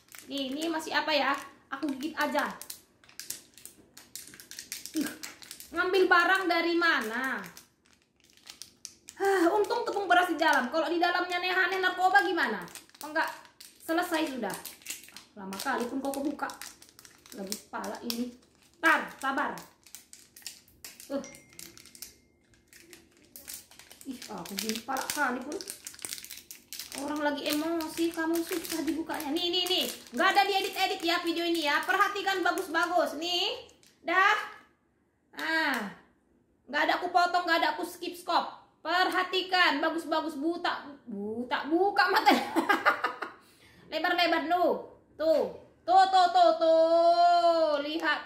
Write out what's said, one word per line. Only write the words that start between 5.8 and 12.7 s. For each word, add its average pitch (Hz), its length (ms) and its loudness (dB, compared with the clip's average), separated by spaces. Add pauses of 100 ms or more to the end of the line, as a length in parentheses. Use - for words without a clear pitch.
barang 359 400 4
dari 339 240 2
mana? 254 720 0 (1700)
Hah, 381 320 4
untung 427 320 0
tepung 403 240 -4
beras 359 240 4
di 320 80 -2
dalam. 294 320 2
Kalau 320 240 -2
di 339 80 0
dalamnya 359 400 0
aneh-aneh 370 400 0
narkoba 370 400 4
gimana? 294 400 0 (400)